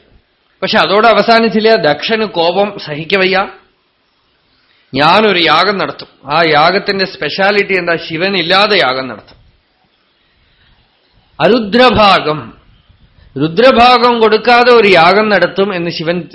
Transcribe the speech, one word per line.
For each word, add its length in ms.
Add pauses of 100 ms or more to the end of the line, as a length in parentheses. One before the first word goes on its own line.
(600)
പക്ഷെ 160
അതോടെ 300
അവസാനിച്ചില്ല. 680
ദക്ഷന് 500
കോപം 540
സഹിക്കവയ്യ. 680 (1500)
"ഞാനൊരു 460
യാഗം 380
നടത്തും. 300 (260)
ആ 140
യാഗത്തിന്റെ 580
സ്പെഷ്യാലിറ്റി 680
എന്താ? 220
ശിവൻ 420
ഇല്ലാതെ 400
യാഗം 300
നടത്തും. 280 (2000)
അരുദ്രഭാഗം, 1120 (840)
രുദ്രഭാഗം 840
കൊടുക്കാതെ 520
ഒരു 160
യാഗം 420
നടത്തും" 460
എന്ന് 140
ശിവൻ, 460